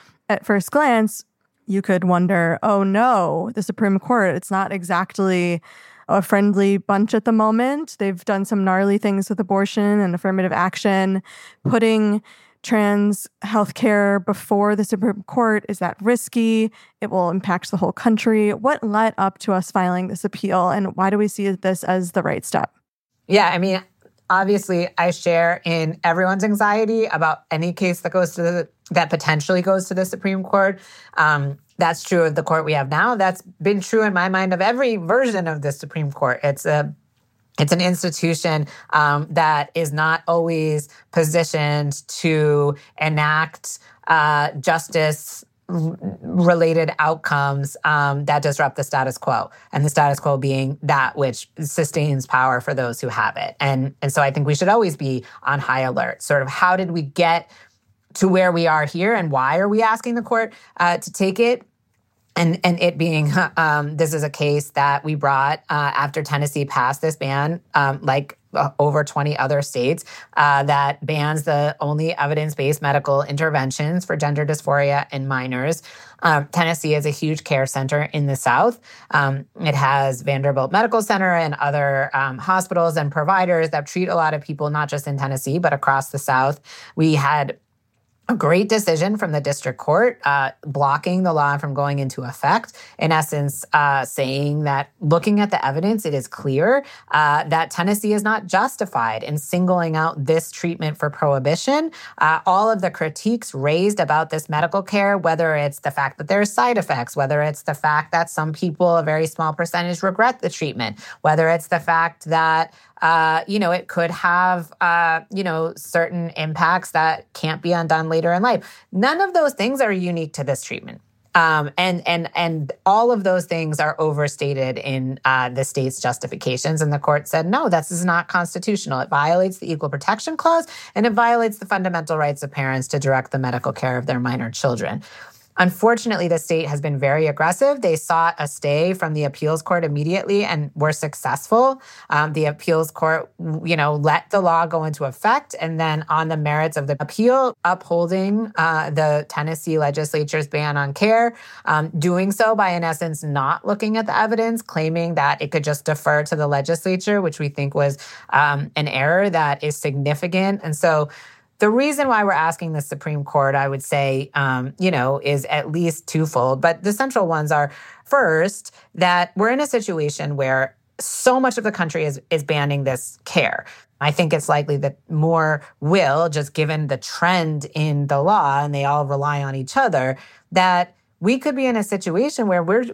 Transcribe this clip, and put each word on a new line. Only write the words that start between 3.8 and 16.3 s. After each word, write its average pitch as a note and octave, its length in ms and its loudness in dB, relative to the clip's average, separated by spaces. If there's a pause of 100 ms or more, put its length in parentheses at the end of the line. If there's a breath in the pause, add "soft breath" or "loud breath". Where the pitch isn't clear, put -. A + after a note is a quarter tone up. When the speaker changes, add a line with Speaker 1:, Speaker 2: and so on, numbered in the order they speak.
Speaker 1:
Court, G3 380 2
it's - 160 -6
not F#3+ 220 -2
exactly F3+ 880 0 (480 loud breath)
a G3 120 4
friendly G3 540 4
bunch G3 380 0
at G#3+ 100 2
the A#3 80 0
moment. A3+ 640 0
They've G3 280 -4
done G3 180 0
some G3 220 0
gnarly G3 320 2
things G3 320 0
with G3 100 -4
abortion G3+ 600 2
and F3+ 120 0
affirmative F#3+ 380 0
action. F#3+ 720 0 (400 loud breath)
Putting G#3+ 580 2 (400 soft breath)
trans G#3 640 2 (200)
healthcare G#3 800 2
before G#3 500 0
the G#3 80 0
Supreme G3+ 400 -2
Court, A3 460 0
is G3+ 100 -6
that F3 220 -4
risky? A3+ 720 0 (260 soft breath)